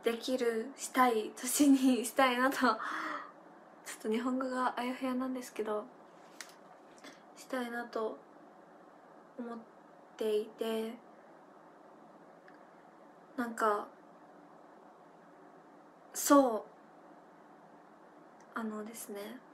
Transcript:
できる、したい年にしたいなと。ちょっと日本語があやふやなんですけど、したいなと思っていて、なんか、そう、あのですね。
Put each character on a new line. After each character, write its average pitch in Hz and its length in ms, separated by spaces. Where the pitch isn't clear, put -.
で 226 140
き 254 180
る、 240 400
し - 120
た 254 200
い 220 280
年 277 340
に 262 340
し - 80
た 262 180
い 247 80
な 262 120
と。 269 80
ち - 80
ょ - 60
っ 220 40
と 220 80
日 226 100
本 254 180
語 262 120
が 254 260
あ 240 80
や 254 100
ふ 262 120
や 254 80
な 254 120
ん 254 60
で 254 100
す - 100
け 214 120
ど、 214 220
し - 80
た 254 180
い 233 80
な 233 140
と 220 340
思 233 160
っ 226 40
て 214 200
い 214 100
て、 226 480
な 240 100
ん 226 80
か、 214 340
そ 262 540
う、 - 40
あ 226 40
の 214 220
で 220 100
す - 140
ね。 214 320